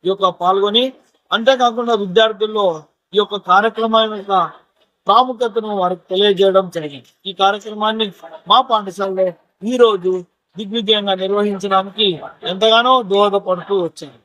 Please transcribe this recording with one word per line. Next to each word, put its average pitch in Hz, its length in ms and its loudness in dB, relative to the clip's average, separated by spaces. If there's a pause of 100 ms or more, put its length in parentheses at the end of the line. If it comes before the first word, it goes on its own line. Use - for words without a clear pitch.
ఈ 170 40 -2
యొక్క 190 200 0 (140)
పాల్గొని, 202 420 2 (480)
అంతేకాకుండా 233 600 2 (100)
విద్యార్థుల్లో 214 640 0 (480)
ఈ 202 80 2
యొక్క 202 140 -6
కార్యక్రమం 220 800 2
యొక్క 196 180 -4 (720)
ప్రాముఖ్యతను 220 760 0
వారికి 180 300 -4
తెలియజేయడం 190 640 2
జరిగింది. 143 340 -12 (160)
ఈ 196 60 -12 (100)
కార్యక్రమాన్ని 214 720 -2 (360)
మా 220 120 4 (100)
పాఠశాలలో 196 560 -2 (460)
ఈ 254 40 -4
రోజు 202 360 2 (460)
దిగ్విజయంగా 208 560 -2
నిర్వహించడానికి 196 920 -2 (460)
ఎంతగానో 233 500 2
దోహదపడుతూ 196 720 0 (120)
వచ్చారు. 156 380 -14